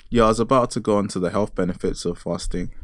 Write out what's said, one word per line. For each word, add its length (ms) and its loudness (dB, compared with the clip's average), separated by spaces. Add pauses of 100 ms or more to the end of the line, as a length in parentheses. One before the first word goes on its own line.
(100)
Yeah, 140 6
I 40 8
was 120 2
about 320 2
to 80 -4
go 160 2
on 120 2
to 120 -6
the 100 0
health 240 -2
benefits 500 -2
of 140 -4
fasting, 520 -4 (140)